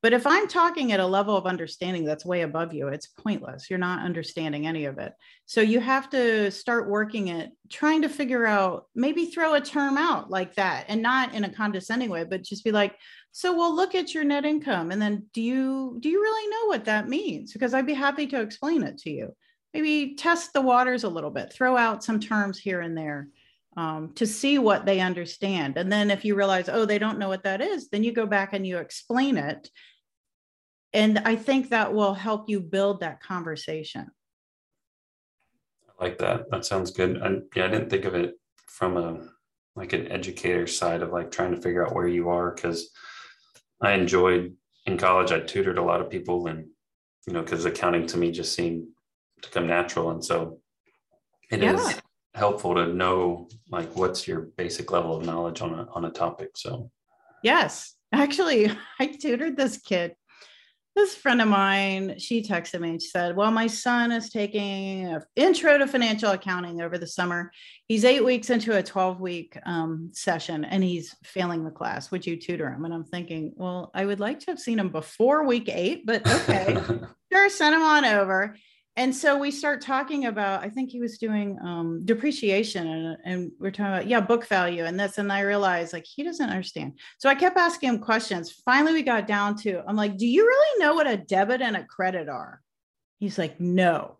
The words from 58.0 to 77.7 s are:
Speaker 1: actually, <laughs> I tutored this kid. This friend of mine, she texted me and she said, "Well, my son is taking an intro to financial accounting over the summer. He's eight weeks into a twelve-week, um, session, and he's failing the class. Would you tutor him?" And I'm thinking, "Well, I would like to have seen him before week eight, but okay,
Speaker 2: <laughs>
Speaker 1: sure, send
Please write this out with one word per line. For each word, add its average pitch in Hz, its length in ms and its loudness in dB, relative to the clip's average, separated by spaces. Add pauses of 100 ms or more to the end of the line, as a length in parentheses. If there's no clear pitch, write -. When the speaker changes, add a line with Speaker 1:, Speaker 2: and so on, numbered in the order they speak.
Speaker 1:
actually, 285 600 4 (140)
<laughs> - 140 -20
I 269 80 2
tutored 285 500 -4
this 262 200 0
kid. 175 380 -2 (800)
This 392 200 4
friend 240 280 4
of 220 40 4
mine, 196 720 2
she 226 240 -2
texted 180 400 -4
me 170 80 -2
and 165 120 -4
she - 80 -12
said, 175 260 0
"Well, 208 160 4
my 226 160 2
son 240 440 2
is 226 200 -4
taking 196 760 -4
an 170 160 -4 (140)
intro 320 420 6
to 277 80 4
financial 226 460 2
accounting 180 500 -4
over 170 160 -4
the 170 80 -6
summer. 175 460 -4 (360)
He's 220 160 2
eight 254 220 8
weeks 254 240 2
into 226 260 2
a 190 60 6
twelve-week, 185 880 -4
um, 165 440 -4
session, 165 540 -4
and 190 180 2
he's 175 400 -2
failing 175 400 -4
the 160 80 -8
class. - 380 -8
Would 180 160 -6
you 170 100 -4
tutor 160 360 -6
him?" 135 120 -10
And 165 120 -8
I'm 165 100 -8
thinking, 165 500 -10
"Well, 180 380 -8
I 190 140 -2
would 202 120 -2
like 226 220 -4
to 370 100 -8
have 302 80 -6
seen 226 200 -2
him 190 100 0
before 262 560 2
week 240 240 0
eight, 190 380 -2
but 226 200 0
okay, 202 540 2 (240)
Speaker 2:
<laughs> - 260 -12
Speaker 1:
sure, 392 180 8
send 311 260 4